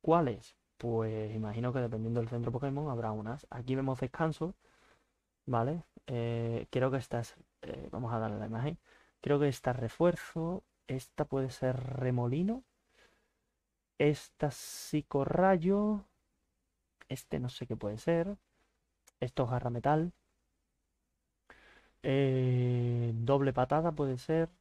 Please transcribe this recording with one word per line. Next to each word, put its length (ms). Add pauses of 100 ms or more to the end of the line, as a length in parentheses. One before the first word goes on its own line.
¿Cuáles? 540 (220)
Pues 580
imagino 380
que 60
dependiendo 400
del 100
centro 220
Pokémon 400
habrá 200
unas. 380
Aquí 260
vemos 240
descanso, 540 (960)
¿vale? 360 (220)
Eh, 640
creo 220
que 60
esta 240
es, 140 (280)
eh, 280
vamos 220
a 60
darle 180
la 80
imagen. 320 (440)
Creo 180
que 80
esta 240
es 60
refuerzo, 880 (240)
esta 380
puede 240
ser 280
remolino, 880 (1300)
esta 540
psicorrayo, 1500 (1040)
este 300
no 100
sé 160
qué 100
puede 220
ser, 400 (840)
esto 260
es 40
garra 220
metal, 420 (1900)
eh, 1120
doble 380
patada 380
puede 280
ser 300 (120)